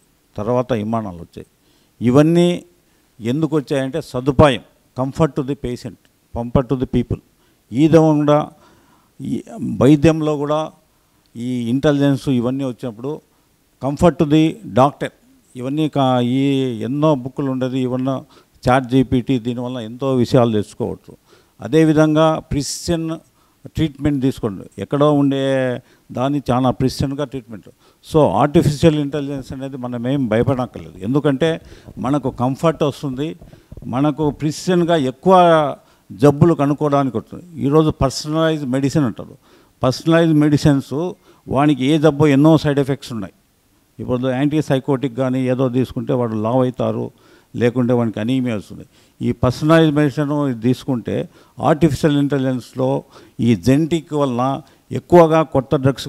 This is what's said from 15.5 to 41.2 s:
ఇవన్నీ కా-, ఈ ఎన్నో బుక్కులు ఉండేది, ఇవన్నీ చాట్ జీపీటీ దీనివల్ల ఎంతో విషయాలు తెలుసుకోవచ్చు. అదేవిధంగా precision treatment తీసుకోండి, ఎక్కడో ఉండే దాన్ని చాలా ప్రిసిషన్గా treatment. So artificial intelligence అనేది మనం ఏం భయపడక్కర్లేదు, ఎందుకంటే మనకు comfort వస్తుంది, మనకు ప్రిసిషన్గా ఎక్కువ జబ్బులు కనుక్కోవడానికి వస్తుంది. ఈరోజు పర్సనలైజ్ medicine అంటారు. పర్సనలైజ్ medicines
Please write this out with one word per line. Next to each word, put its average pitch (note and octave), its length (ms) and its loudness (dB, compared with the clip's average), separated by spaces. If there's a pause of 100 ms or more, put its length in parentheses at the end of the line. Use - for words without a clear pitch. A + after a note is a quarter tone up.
ఇవన్నీ C#3+ 260 -2 (100)
కా-, B2+ 260 2 (160)
ఈ C3+ 40 0 (460)
ఎన్నో D3 220 0 (120)
బుక్కులు C3+ 320 -6
ఉండేది, B2+ 240 -4 (100)
ఇవన్నీ C3 260 -4 (520)
చాట్ B2+ 260 2
జీపీటీ C3 420 2 (120)
దీనివల్ల B2 320 -8 (120)
ఎంతో B2 180 -6 (140)
విషయాలు A#2 360 2
తెలుసుకోవచ్చు. G2 540 -8 (540)
అదేవిధంగా D#3 600 4 (240)
precision D#3+ 560 -6 (680)
treatment D3 500 -2
తీసుకోండి, G#2+ 380 -4 (200)
ఎక్కడో C#3+ 240 0 (140)
ఉండే C3+ 200 0 (760)
దాన్ని C#3 200 -2 (120)
చాలా B2+ 180 2 (100)
ప్రిసిషన్గా C#3 540 -2
treatment. A2+ 360 -14 (420)
So D#3+ 80 2 (240)
artificial D3+ 540 2 (100)
intelligence C#3 500 -8
అనేది C3+ 280 -10
మనం B2 280 -6
ఏం C#3+ 100 0 (100)
భయపడక్కర్లేదు, A#2 640 -2 (120)
ఎందుకంటే C#3+ 420 0 (560)
మనకు C3 240 -2 (120)
comfort D3 480 0
వస్తుంది, C#3 380 -6 (640)
మనకు D3 300 0 (160)
ప్రిసిషన్గా E3+ 560 0 (140)
ఎక్కువ F#3 240 2 (880)
జబ్బులు D3 400 6
కనుక్కోవడానికి C#3+ 580 0
వస్తుంది. - 240 -14 (220)
ఈరోజు D#3 240 4 (120)
పర్సనలైజ్ D3+ 640 -2 (100)
medicine C3+ 360 0
అంటారు. - 260 -14 (480)
పర్సనలైజ్ E3 480 2 (100)
medicines D3 500 2 (640)